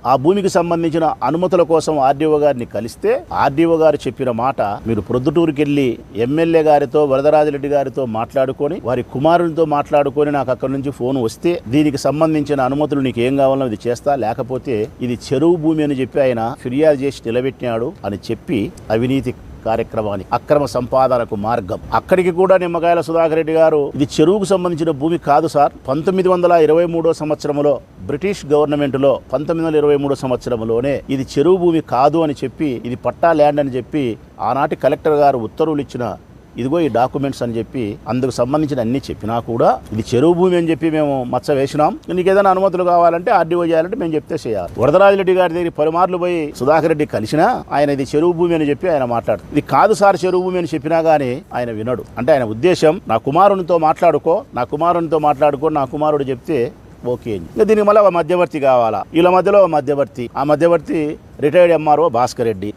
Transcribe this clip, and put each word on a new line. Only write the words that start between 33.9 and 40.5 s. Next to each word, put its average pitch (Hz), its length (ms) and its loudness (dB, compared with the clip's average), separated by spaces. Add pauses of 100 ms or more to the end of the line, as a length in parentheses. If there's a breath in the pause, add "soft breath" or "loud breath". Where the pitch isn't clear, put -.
ఆనాటి 131 360 -2
కలెక్టర్ 151 360 0
గారు 143 260 4
ఉత్తర్వులు 147 420 -2
ఇచ్చిన 120 360 -6 (420)
ఇదిగో 135 220 -2
ఈ 160 80 2
డాక్యుమెంట్స్ 127 540 -2
అని 117 160 -4
చెప్పి 110 380 -6 (120)
అందుకు 127 220 -2
సంబంధించిన 135 500 -2
అన్ని 120 200 -2 (100)
చెప్పినా 113 300 -6
కూడా 135 380 0 (140)
ఇది 107 120 -4 (100)
చెరువు 151 200 4
భూమి 180 220 2